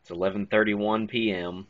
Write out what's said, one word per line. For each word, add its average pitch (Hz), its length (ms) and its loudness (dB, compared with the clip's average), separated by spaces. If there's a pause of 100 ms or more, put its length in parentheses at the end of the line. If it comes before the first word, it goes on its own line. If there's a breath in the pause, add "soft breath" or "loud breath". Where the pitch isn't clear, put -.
it's - 100 -18
eleven 95 360 -2
thirty-one 107 600 2
P 113 220 0
M. 90 400 -4